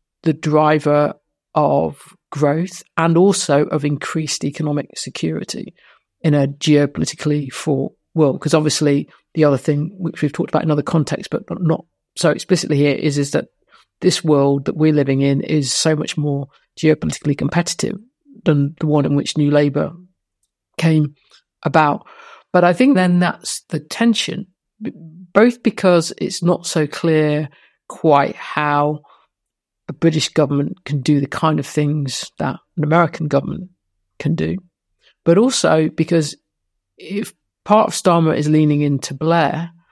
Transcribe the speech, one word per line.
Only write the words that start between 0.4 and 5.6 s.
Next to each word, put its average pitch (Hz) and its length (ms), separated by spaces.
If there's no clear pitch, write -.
of 147 600
growth 151 540
and 165 200
also 170 480
of 147 180
increased 147 600
economic 147 520
security - 800